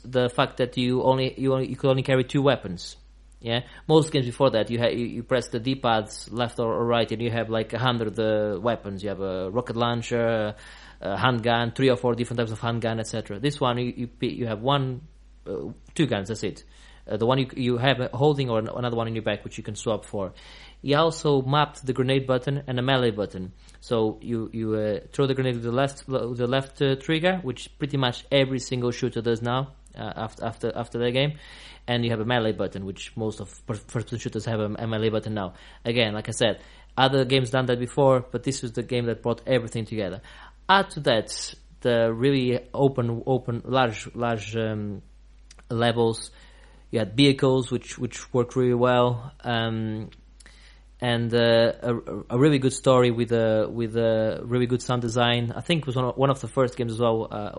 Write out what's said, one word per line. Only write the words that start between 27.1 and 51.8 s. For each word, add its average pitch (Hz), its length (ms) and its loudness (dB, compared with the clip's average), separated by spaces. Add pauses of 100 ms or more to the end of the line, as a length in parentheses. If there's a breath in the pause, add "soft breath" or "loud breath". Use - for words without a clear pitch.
which - 360 -10
pretty 139 200 -4
much 123 340 -2
every 135 260 4
single 123 320 -2
shooter 120 300 -2
does 113 220 0
now, 127 320 -2 (200)
uh, 110 220 -8
after, 110 300 -6
after, 113 280 -4
after 117 240 -6
the 120 120 0
game. 139 240 0 (520 loud breath)
And 120 160 0
you 117 100 0
have 110 80 -2
a 107 40 -2
melee 113 280 2
button, 98 340 -4
which - 280 -12
most 110 260 -4
of - 260 -16
per-, 110 80 -4
first-person 110 440 -6
shooters 110 280 -6
have 113 120 -2
a, 107 200 -2
a 113 80 -6
melee 110 240 0
button 110 240 -2
now. 98 180 -4 (320 loud breath)
Again, 117 300 2
like 110 160 -6
I - 20 -4
said, 110 300 2 (340 loud breath)
other 135 300 4
games 127 240 2
done 131 160 0
that 123 120 0
before, 131 420 4
but 123 220 -8
this 131 200 -4
was 120 100 -8
the 123 100 -4
game 120 220 -4
that 113 180 -4
brought 117 240 -2
everything 117 380 -2
together. 101 380 -6 (440 loud breath)
Add 190 260 4
to 151 80 -8
that 120 540 0 (280)
the 117 280 4
really 123 480 2 (140)
open, 120 540 2
open, 123 400 -2
large, 123 480 0
large, 113 420 -4
um, 107 460 -4 (640)
levels. 117 640 2 (600 soft breath)
You 113 100 0
had 104 180 -4
vehicles, 135 520 4
which, - 280 -6
which - 340 -8
worked 120 240 0
really 123 160 4
well, 123 680 4
um, 113 680 -4 (920 loud breath)
and, 117 340 0
uh, 117 380 6 (100)